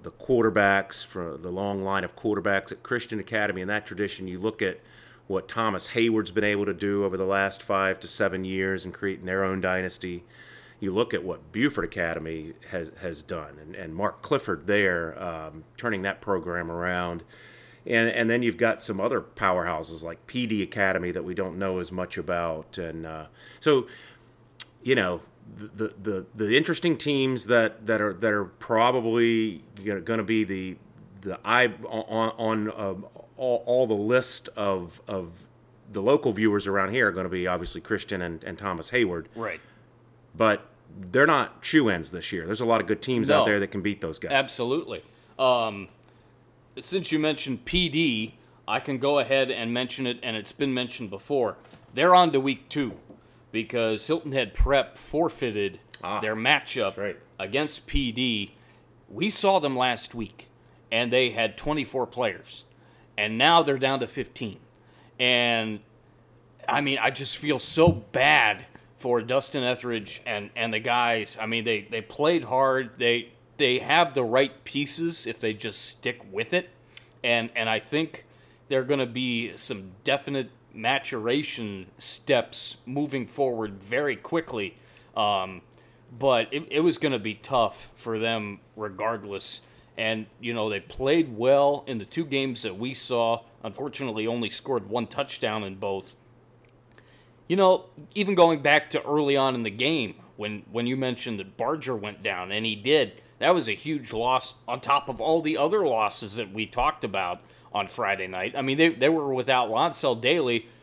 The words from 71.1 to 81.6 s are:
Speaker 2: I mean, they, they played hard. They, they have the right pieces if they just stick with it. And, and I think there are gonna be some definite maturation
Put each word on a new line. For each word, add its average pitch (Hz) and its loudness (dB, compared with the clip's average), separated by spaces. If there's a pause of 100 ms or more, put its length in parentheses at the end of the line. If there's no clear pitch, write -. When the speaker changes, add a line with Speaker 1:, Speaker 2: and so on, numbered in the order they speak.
Speaker 2:
I 110 -4
mean, 113 -2
they, 107 -2
they 113 -4
played 151 0
hard. 131 0
They, 120 0 (240)
they 127 2
have 147 4
the 135 2
right 123 2
pieces 160 -4
if 110 -8
they 110 -2
just 104 -6
stick - -6
with 107 -4
it. 180 -2 (540)
And, 117 2
and 113 -2
I 110 0
think - -4 (420)
there 131 2
are 127 -4
gonna 135 0
be 120 -4
some 95 -8 (140)
definite 139 -2 (220)
maturation 117 -2 (120)